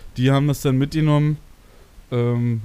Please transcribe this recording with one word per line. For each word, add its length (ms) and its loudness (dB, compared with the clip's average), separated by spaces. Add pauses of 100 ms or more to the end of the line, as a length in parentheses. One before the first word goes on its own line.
(180)
die 140 2
haben 160 2
das 140 -2
dann 160 0
mitgenommen. 600 0 (720)
Ähm, 540 0